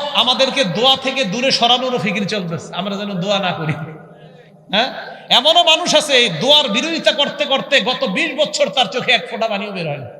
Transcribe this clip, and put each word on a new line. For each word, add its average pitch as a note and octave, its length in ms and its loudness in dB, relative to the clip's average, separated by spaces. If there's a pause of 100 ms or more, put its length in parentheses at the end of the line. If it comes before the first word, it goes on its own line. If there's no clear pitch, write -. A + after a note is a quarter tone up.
(140)
আমাদেরকে B3 500 2
দোয়া A3+ 320 2
থেকে C4 280 -2
দূরে A#3+ 260 -2
সরানোর B3 480 2
ফিকির G3 300 -2
চলতেছে, E3+ 460 -6
আমরা G3 220 -4
যেন G3+ 240 -6
দোয়া G3 180 0
না F3+ 140 0
করি। D#3 200 -2 (1000)
হ্যাঁ, A#3 200 0 (360)
এমনও D4+ 340 4
মানুষ E4 320 2
আছে C#4+ 180 2
এই A#3+ 160 4
দোয়ার C4 400 2
বিরোধিতা D4+ 440 0
করতে C#4+ 320 -2
করতে C4+ 360 0
গত A#3+ 240 -2
বিশ C#4+ 360 -2
বছর D4 280 0
তার B3+ 180 0
চোখে B3 260 -2
এক A#3 180 0
ফোঁটা A3+ 180 -2
পানিও G#3 240 -4
বের F3 160 -6
হয় C#3+ 80 -6
না। C3 100 -12 (140)